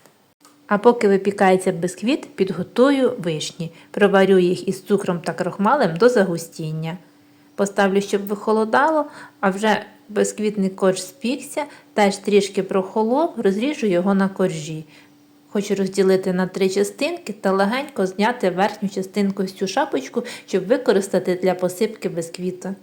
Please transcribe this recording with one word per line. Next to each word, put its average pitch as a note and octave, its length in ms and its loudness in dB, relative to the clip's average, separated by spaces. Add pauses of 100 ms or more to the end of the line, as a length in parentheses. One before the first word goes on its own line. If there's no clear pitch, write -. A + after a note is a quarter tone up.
(680)
А G#3 120 0
поки A#3 300 4
випікається F#3+ 640 2
бисквіт, F3+ 640 -4
підготую B3 800 2
вишні. E3 540 -6 (180)
Проварю F#3+ 480 6
їх F3+ 300 2
із F#3 140 -6
цукром F#3+ 380 -2
та E3+ 120 -4
крохмалем F#3 640 0
до A#3 120 6
загустіння. E3 920 -2 (560)
Поставлю, G3 460 2
щоб G3 260 -4
вихолодало, A3+ 800 0 (360)
а G3 100 2
вже G3+ 320 0 (260)
бисквітний G#3 640 -2
корж F#3+ 320 0
спікся, C#4+ 600 -6 (300)
теж G3+ 220 2
трішки G3 460 0
прохолов, A3 760 0
розріжу A3+ 500 -2
його F#3+ 280 2
на G3 140 2
коржі. D#3+ 560 -4 (680)
Хочу G3+ 220 -2
розділити F#3+ 580 2
на F#3 140 0
три F#3+ 220 -2
частинки G#3+ 640 -4
та G3 200 -2
легенько G3+ 540 0
зняти G#3 440 0
верхню F#3+ 380 -2
частинку G3 580 -2
з F#3 60 -10
цю G3 140 -4
шапочку, - 580 -4 (220)
щоб F3+ 200 -2
використати G3 680 2
для F3+ 200 0
посипки F3+ 540 -4
бисквіта. F3+ 760 -8